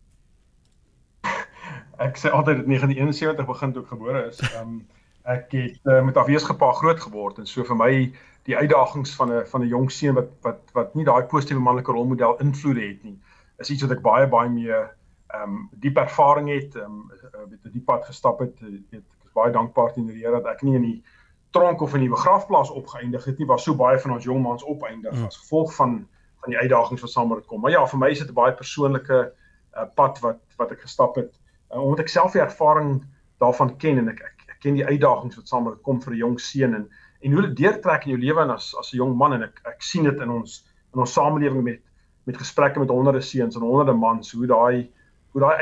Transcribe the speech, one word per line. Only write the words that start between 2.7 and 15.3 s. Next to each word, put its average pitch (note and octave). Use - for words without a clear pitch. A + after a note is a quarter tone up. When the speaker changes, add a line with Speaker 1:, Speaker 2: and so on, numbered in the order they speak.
Speaker 1:
eenensewentig C#3+
begin C3
toe B2
ek -
gebore A#2+
is. -
Ehm, A2+
ek B2+
het, B2
eh, C3
met C3
afwesige C#3+
pa C#3
groot E3
geword, G#2
en G#2+
so B2+
vir A#2+
my A#2
die B2
uitdagings C#3
van B2
'n, A#2
van B2+
'n A#2+
jong B2+
seun C#3
wat, B2+
wat, A#2
wat A#2+
nie D#3
daai B2
positiewe C#3
manlike B2
rolmodel A#2+
invloede C#3
het G2+
nie, G2+
is -
iets C#3
wat C3
ek F#2+
baie, A2+
baie A#2+
mee, A#2
ehm, G#2+